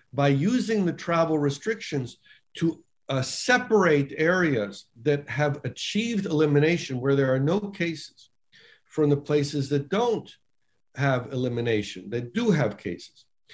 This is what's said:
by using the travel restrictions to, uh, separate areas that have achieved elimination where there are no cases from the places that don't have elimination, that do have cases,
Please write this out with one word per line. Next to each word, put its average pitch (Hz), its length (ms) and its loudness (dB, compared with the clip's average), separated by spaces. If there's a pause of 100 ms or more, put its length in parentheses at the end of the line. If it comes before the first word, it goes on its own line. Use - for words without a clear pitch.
(120)
by 139 160 2
using 196 560 2
the 170 80 0
travel 165 460 0
restrictions 147 800 -4 (400)
to, 165 240 -2 (260)
uh, 135 140 -2
separate 185 960 2
areas 156 680 0 (160)
that 143 260 0
have 147 360 -2
achieved 208 640 -4
elimination 147 760 2
where 139 160 0
there 135 160 2
are 131 80 2
no 165 200 2
cases 170 720 -8 (540)
from 156 260 0
the 143 60 4
places 143 540 -2
that 139 180 -2
don't 214 420 0 (680)
have 131 360 0
elimination, 117 760 -4
that 120 240 -6
do 226 160 0
have 131 260 0
cases, - 480 -12 (300)